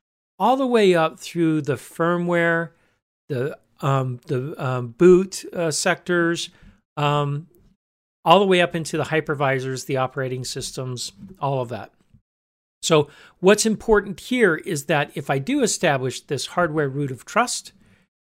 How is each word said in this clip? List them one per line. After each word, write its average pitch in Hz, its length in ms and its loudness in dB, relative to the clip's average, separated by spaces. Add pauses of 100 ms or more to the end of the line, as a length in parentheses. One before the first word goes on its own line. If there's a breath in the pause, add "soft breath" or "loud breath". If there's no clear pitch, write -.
(400)
all 240 180 2
the 269 80 0
way 214 300 4
up 160 240 0
through 160 420 -2
the 139 140 -2
firmware, 170 960 0 (580)
the, 131 260 -4 (260)
um, 131 440 -2
the, 139 320 -6
um, 127 300 -4 (100)
boot, 180 560 4
uh, 165 160 -2
sectors, 170 800 -2 (480 soft breath)
um, 147 500 -2 (760)
all 175 160 8
the 208 60 4
way 180 160 4
up 175 140 0
into 165 220 -6
the 143 60 -2
hypervisors, 135 840 -2
the 135 120 -4
operating 131 460 -4
systems, 127 680 -10 (280)
all 139 220 -2
of 117 80 -8
that. 110 220 -12 (920)
So 151 280 2 (300 loud breath)
what's 208 260 4
important 208 540 0
here 226 360 2
is 147 300 -6
that 151 280 0
if - 160 -6
I 143 80 0
do 247 240 -2
establish 139 600 0
this - 260 -8
hardware 156 420 -2
root 135 220 -6
of 123 140 -14
trust - 460 -4 (500 soft breath)